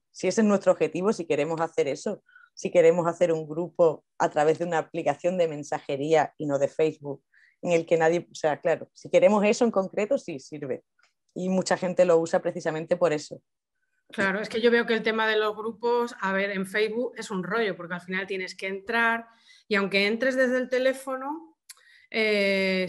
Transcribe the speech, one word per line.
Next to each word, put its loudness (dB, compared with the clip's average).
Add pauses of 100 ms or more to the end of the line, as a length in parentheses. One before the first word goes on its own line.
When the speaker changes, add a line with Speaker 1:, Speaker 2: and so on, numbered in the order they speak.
(100)
Speaker 1:
si -4
ese 0
es 4
nuestro 2
objetivo, 0
si -6
queremos 0
hacer -2
eso, -6 (320)
si -8
queremos 6
hacer 2
un -4
grupo 0 (140)
a 0
través 2
de -4
una -2
aplicación -2
de 2
mensajería 0
y -6
no 0
de 2
Facebook, -4 (380)
en -2
el 2
que 2
nadie, 2
o -20
sea, -2
claro, -2
si -18
queremos 6
eso 2
en 2
concreto, -2
sí -10
sirve. -10 (500)
Y -6
mucha 0
gente 2
lo 6
usa 0
precisamente -4
por 2
eso. -8 (680)
Speaker 2:
Claro, -2
es -8
que -4
yo 4
veo 4
que -2
el -2
tema 0
de 0
los 0
grupos, -4
a -4
ver, -2
en -4
Facebook -4
es -12
un -4
rollo, -2
porque -10
al -10
final -6
tienes -10
que -12
entrar -2 (420)
y 0
aunque 0
entres 0
desde 2
el -4
teléfono, -4 (540)
eh, 0